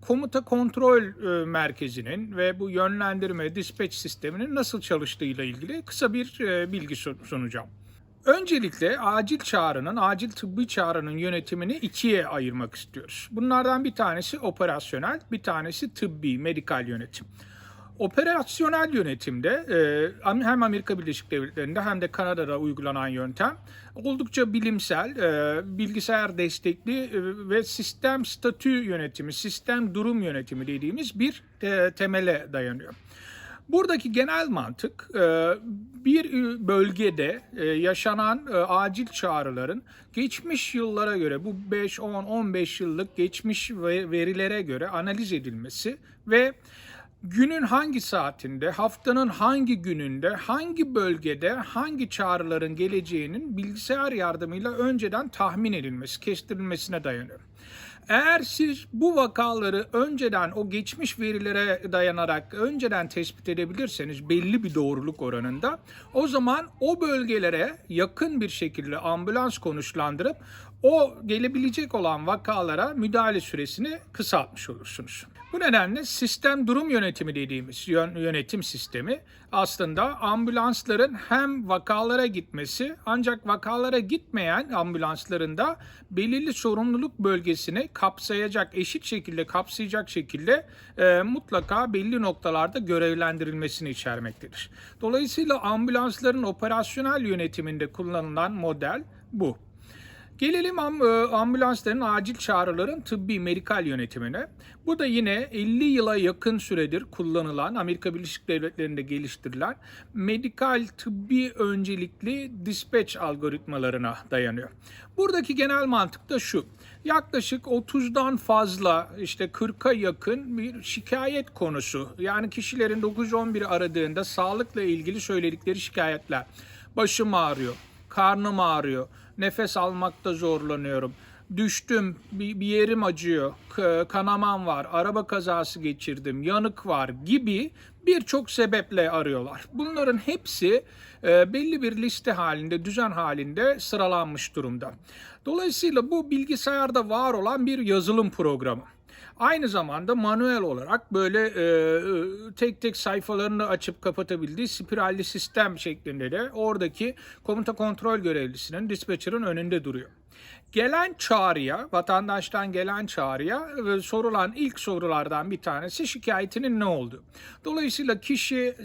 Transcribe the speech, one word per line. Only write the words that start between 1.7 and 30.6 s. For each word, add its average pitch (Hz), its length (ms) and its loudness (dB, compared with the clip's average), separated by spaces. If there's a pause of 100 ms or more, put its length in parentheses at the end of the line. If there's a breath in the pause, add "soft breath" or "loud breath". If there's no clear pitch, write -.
ve 185 220 0
bu 196 100 -4
yönlendirme, 185 840 0
dispatch 196 400 -4
sisteminin 190 600 -6
nasıl 233 260 -2
çalıştığıyla 143 640 -2
ilgili 147 380 -8
kısa 240 320 0
bir, 247 260 -6
e, 180 320 -2
bilgi 156 240 -6
sun-, - 300 -8
sunacağım. 120 420 -6 (580 soft breath)
Öncelikle 269 720 4
acil 220 400 2
çağrının, 160 560 0
acil 202 360 0
tıbbi 208 360 -4
çağrının 165 500 0
yönetimini 175 560 -2
ikiye 214 540 2
ayırmak 127 480 -4
istiyoruz. - 560 -14
Bunlardan 254 520 2
bir 262 80 0
tanesi 185 480 0
operasyonel, 175 800 -2 (120)
bir 226 120 -4
tanesi 175 500 -4
tıbbi, 151 440 -2
medikal 147 500 -2
yönetim. 117 400 -8 (720 loud breath)
Operasyonel 320 920 2
yönetimde, 139 560 0
e, 269 260 0 (540)
am-, 240 140 2
hem 240 200 4
Amerika 202 360 0
Birleşik 156 320 -6
Devletleri'nde 147 500 -4
hem 196 200 -2
de 175 60 -2
Kanada'da 165 520 -2
uygulanan 139 480 -2
yöntem 131 500 -2 (380 loud breath)
oldukça 247 580 0
bilimsel, 220 640 0
e, 151 440 2 (160)
bilgisayar 208 600 0
destekli, 185 680 -2
e, 196 460 -4
ve 220 140 2
sistem 262 640 -2
statü - 440 0
yönetimi, 165 640 -2
sistem 214 600 -2
durum 214 280 0
yönetimi 131 440 -4